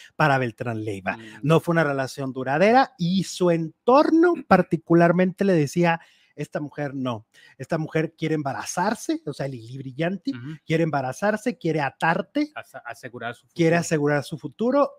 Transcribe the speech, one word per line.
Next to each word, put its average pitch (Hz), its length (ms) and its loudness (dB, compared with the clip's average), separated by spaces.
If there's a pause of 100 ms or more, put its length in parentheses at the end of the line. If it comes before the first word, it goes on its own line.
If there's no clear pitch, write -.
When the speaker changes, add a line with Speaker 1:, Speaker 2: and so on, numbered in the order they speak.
(160)
Speaker 1:
para 143 240 4
Beltrán 120 440 -6
Leiva. 98 340 -6
Speaker 2:
Mm. 113 40 -18 (220)
Speaker 1:
No 156 160 4
fue 170 140 -2
una 165 100 2
relación 135 500 -4
duradera 165 640 2
y 175 280 0
su 180 260 0
entorno 302 840 4 (140)
particularmente 175 1000 2
le 196 80 2
decía, 165 480 0 (340)
"Esta 151 260 -10
mujer 143 340 -8
no, 123 320 -6 (300)
esta 147 200 -6
mujer 160 400 -4
quiere 156 180 -2
embarazarse", 180 880 -4
o 143 80 -8
sea, 139 160 -8
Lili 123 280 -14
Brillanti, 151 540 -6
Speaker 2:
Ujú. 143 340 -12
Speaker 1:
"quiere 160 180 0
embarazarse, 165 720 -2
quiere 156 240 0
atarte, 165 720 -2
Speaker 2:
Asa-, 120 300 -16
asegurar 117 500 -12
su - 120 -20
Speaker 1:
quiere 165 280 2
Speaker 2:
futuro. 170 60 2
Speaker 1:
asegurar 147 420 0
su - 140 -10
futuro, 247 600 0